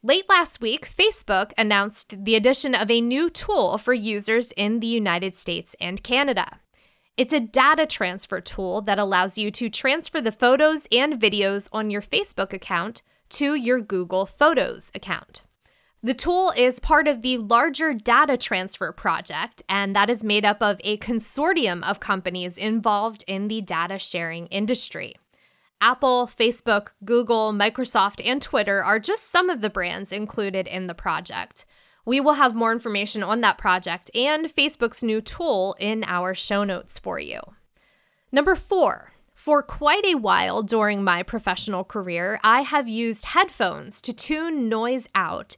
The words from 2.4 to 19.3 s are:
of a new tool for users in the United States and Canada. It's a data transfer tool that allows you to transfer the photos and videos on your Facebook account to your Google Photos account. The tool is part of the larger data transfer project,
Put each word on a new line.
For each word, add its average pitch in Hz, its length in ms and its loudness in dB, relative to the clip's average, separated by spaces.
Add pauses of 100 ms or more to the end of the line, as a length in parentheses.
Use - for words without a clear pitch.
of 214 160 0
a 233 80 4
new 254 300 0
tool 269 480 0
for 247 160 0
users 220 640 0
in 214 240 0
the 226 60 -4
United 190 460 0
States - 460 -8
and 180 240 -8
Canada. 247 560 0 (560)
It's - 160 0
a 214 80 2
data 269 460 2
transfer 185 560 -6
tool 190 400 -6
that 202 180 0
allows 190 380 0
you 208 140 -2
to 233 180 -4
transfer 302 500 -2
the 220 100 -2
photos 277 640 4
and 254 300 2
videos 202 500 0
on 214 180 -4
your 202 120 -4
Facebook - 500 -4
account 190 500 -6 (280)
to 285 260 0
your 247 240 0
Google 185 460 -2
Photos 269 680 2
account. - 500 -10 (600)
The 247 100 0
tool 359 420 2
is 247 240 2
part 302 280 4
of 240 160 0
the 254 160 0
larger 269 560 2
data 247 420 4
transfer 185 540 -4
project, 165 760 -6